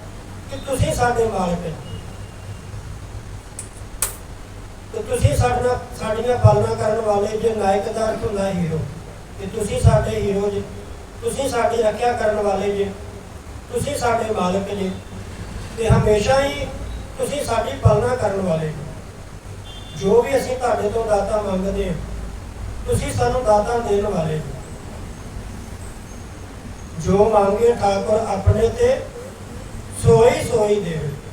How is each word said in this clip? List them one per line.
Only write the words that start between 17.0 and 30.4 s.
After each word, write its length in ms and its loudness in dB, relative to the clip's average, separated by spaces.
ਤੁਸੀਂ 240 -2
ਸਾਡੀ 260 0
ਪਾਲਣਾ 440 4
ਕਰਨ 260 0
ਵਾਲੇ 280 0
ਹੋ। 140 -8
ਜੋ 240 6
ਵੀ 160 4
ਅਸੀਂ 200 -2
ਤੁਹਾਡੇ 320 2
ਤੋਂ 160 0
ਦਾਤਾਂ 380 2
ਮੰਗਦੇ 460 0
ਹਾਂ, 60 -2
ਤੁਸੀਂ 280 0
ਸਾਨੂੰ 300 2
ਦਾਤਾਂ 360 4
ਦੇਣ 280 2
ਵਾਲੇ 320 0
ਹੋ। 40 -6
"ਜੋ 300 6
ਮੰਗੇ 460 6
ਠਾਕੁਰ 440 2
ਆਪਣੇ 500 4
ਤੇ 360 2
ਸੋਈ 400 8